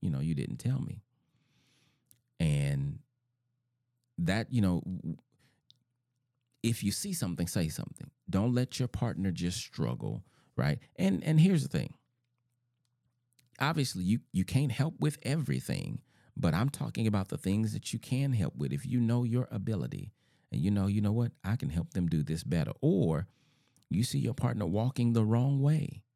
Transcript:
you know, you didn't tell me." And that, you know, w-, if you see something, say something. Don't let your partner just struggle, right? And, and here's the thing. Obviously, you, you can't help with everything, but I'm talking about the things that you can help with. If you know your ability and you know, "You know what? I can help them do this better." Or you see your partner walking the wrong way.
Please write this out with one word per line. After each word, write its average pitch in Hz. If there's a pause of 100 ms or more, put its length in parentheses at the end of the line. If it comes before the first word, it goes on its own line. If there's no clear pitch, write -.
you 92
know, 69
you 78
didn't -
tell 131
me." - (1400)
And 71 (1200)
that, 98
you 123
know, 90
w-, 87 (1400)
if 117
you 101
see 202
something, 87
say 82
something. - (180)
Don't 101
let 123
your 123
partner 95
just 87
struggle, 58 (320)
right? - (180)
And, 190
and 156
here's 170
the 139
thing. - (1700)
Obviously, 135
you, 98 (140)
you 185
can't -
help 143
with 151
everything, 131 (340)
but 85
I'm 113
talking 113
about 101
the -
things 107
that -
you 120
can 135
help 95
with. 67
If 143
you 127
know 120
your 123
ability 98 (400)
and -
you 95
know, 101
"You 104
know 101
what? 117 (120)
I 98
can -
help 82
them 90
do 80
this 80
better." - (100)
Or 113 (640)
you 104
see 139
your 117
partner 117
walking 117
the 113
wrong 127
way. 147 (120)